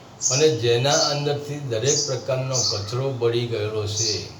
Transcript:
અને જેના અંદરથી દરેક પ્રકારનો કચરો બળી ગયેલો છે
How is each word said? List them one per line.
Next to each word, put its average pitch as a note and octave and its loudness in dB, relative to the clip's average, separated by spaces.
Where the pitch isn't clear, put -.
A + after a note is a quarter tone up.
અને D3+ 6
જેના A#2+ 4
અંદરથી C#3+ 0
દરેક B2 0
પ્રકારનો C3 -2
કચરો B2 -2
બળી A#2 0
ગયેલો G#2+ -2
છે G2+ -2